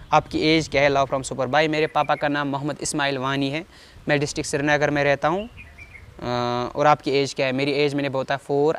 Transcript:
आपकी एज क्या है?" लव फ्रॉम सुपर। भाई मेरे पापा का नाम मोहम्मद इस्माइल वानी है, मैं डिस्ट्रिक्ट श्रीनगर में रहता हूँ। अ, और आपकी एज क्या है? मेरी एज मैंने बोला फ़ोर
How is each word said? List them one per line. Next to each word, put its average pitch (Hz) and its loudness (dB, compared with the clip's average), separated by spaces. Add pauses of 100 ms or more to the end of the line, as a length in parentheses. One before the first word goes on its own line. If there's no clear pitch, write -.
(140)
आपकी 151 2
एज 156 2
क्या 139 2
है?" 143 6
लव 139 2
फ्रॉम 135 -4
सुपर। 127 -4
भाई 147 4
मेरे 156 0
पापा 147 0
का 151 -2
नाम 143 -2
मोहम्मद 139 -4
इस्माइल 139 -2
वानी 135 -2
है, 156 -6 (420)
मैं 147 2
डिस्ट्रिक्ट 147 -4
श्रीनगर 147 2
में 143 0
रहता 143 2
हूँ। 202 -2 (720)
अ, 123 -4
और 147 2
आपकी 151 2
एज 139 0
क्या 143 -2
है? 131 0
मेरी 135 0
एज 143 0
मैंने 143 -2
बोला 131 -2
फ़ोर 143 0